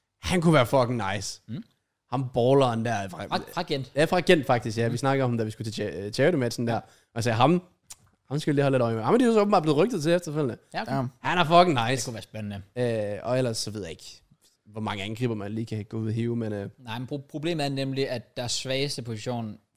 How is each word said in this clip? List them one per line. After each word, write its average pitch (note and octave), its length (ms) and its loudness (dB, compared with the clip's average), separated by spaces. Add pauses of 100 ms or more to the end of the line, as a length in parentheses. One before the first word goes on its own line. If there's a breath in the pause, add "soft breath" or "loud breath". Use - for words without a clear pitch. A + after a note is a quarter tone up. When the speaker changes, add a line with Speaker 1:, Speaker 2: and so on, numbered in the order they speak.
(220)
Speaker 1:
Han F#3 180 2
kunne E3 140 6
være B2+ 120 6
fucking B2 360 2 (120)
nice. - 340 -8
Speaker 2:
Mm. A#2 140 -10 (480)
Speaker 1:
Ham B2+ 240 -4
balleren B2 500 4
der G#2 240 -2
fra F#2 180 -10
Speaker 2:
Fra, F#3 140 -4 (120)
fra F3+ 100 -4
Gent. C#3 320 -6
Speaker 1:
Ja, D3+ 100 4
fra F3+ 160 2
Gent E3 260 4
faktisk, A#2 320 0
ja. A#2 60 2
Vi A#2 60 0
Speaker 2:
Mm. A#2 60 -2
Speaker 1:
snakkede C3+ 280 0
om B2 60 0
ham, A#2+ 80 0
da A2+ 60 -2
vi G#2+ 60 -4
skulle A2 200 -8
til G#2+ 120 -6
cha-, F2+ 140 -4
øh, G2+ 160 -6
charity-matchen C3 540 2
der. A#2 100 0
Og G2+ 60 -6 (320 soft breath)
jeg A2+ 100 -2
sagde, A2+ 120 2
ham, D#3 260 4 (640)
ham C#3 120 -4
skal D#3 120 0
vi - 20 0
lige C#3 80 4
holde C#3 120 4
lidt B2+ 80 2
øje A#2 120 0
med. A2 80 -4
Ham C3+ 120 2
er A#3+ 40 6
de C4 60 4
jo A#3 80 4
så A3 80 4
åbenbart G3+ 220 4
blevet D3+ 140 2
rygtet F#3+ 260 2
til E3 100 2
efterfølgende. D#3 440 -2 (180)
Speaker 2:
Ja, F3+ 80 -4
okay. A3+ 100 -8
Speaker 3:
Ja. C3+ 120 -2 (160)
Speaker 1:
Han D#3+ 180 -2
er F3 60 4
fucking E3+ 340 6
Speaker 2:
Det A#2 120 0
Speaker 1:
nice. C3 140 -2
Speaker 2:
kunne A#2+ 100 -8
være G2+ 80 -10
spændende. G2+ 400 -10 (140)
Speaker 1:
Øh, A2 460 -2
og B2+ 160 0
ellers A#2+ 200 -2
så - 120 -6
ved G#2 120 -8
jeg E2 80 -8
ikke, - 320 -18 (440)
hvor G#2+ 140 -12
mange G2+ 220 -4
angriber A2+ 320 -4
man G2+ 180 -8
lige A#2 140 -6
kan G#2+ 180 -6
gå - 140 -12
ud A2 80 -4
og A2 60 -2
hive, A#2 240 -2
men, A2 160 -4
øh. G2+ 160 -6 (100)
Speaker 2:
Nej, A#2 200 -12
men B2+ 140 -10
pro-, C#3 180 -8
problemet D#3 340 -4
er C#3+ 60 -2
nemlig, C3+ 400 -4
at B2 260 -8
deres B2 160 -6
svageste C3+ 500 -4
position A2+ 560 -6 (180)